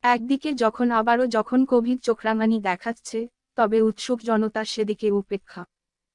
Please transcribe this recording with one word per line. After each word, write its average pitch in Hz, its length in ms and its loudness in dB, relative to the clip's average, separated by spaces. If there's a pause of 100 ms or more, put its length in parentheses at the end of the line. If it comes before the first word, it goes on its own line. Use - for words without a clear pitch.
একদিকে 247 500 0
যখন 240 380 0
আবারও 233 340 2
যখন 226 380 0
কোভিড 247 360 0
চোখরাঙানি 220 600 0
দেখাচ্ছে, 196 580 -6 (400)
তবে 220 240 2
উৎসুক 220 400 0
জনতা 220 420 0
সেদিকে 214 480 -4
উপেক্ষা 196 500 -6 (520)